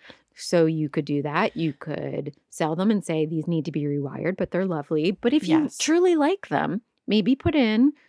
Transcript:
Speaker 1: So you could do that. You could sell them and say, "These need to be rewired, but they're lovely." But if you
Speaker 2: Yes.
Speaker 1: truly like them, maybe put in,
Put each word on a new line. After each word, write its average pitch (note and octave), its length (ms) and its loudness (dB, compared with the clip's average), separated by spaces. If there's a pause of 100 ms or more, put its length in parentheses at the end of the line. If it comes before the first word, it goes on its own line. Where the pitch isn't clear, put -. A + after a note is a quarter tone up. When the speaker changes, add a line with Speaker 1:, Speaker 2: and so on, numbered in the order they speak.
(360)
Speaker 1:
So E3 300 2
you D#3 220 0
could D3+ 160 -4
do C#3+ 180 -2
that. D3+ 340 -2
You D#3 180 -2
could C#3+ 600 -8 (160)
sell D#3+ 240 -2
them F#3+ 160 2
and G3+ 140 0
say, D#3 200 -2
"These D#3 220 -4
need D#3+ 200 -2
to E3 60 -6
be D3 120 -2
rewired, C#3+ 520 -4
but F3 140 -4
they're F#3 160 -2
lovely." D#3+ 460 0
But A#3+ 200 -2
if D4 140 2
you D#4 180 4
Speaker 2:
Yes. - 140 -6
Speaker 1:
truly F4 380 4
like D#4 320 0
them, D3+ 340 -2 (240)
maybe G#3+ 300 2
put D#4+ 180 0
in, B3 380 4 (160)